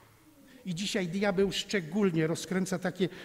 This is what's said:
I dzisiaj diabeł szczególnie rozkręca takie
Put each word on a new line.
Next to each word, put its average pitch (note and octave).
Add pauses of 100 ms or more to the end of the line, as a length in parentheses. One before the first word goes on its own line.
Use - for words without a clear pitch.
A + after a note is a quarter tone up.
(680)
I F3+
dzisiaj F#3+
diabeł G3
szczególnie F3
rozkręca F3+
takie F3+ (160)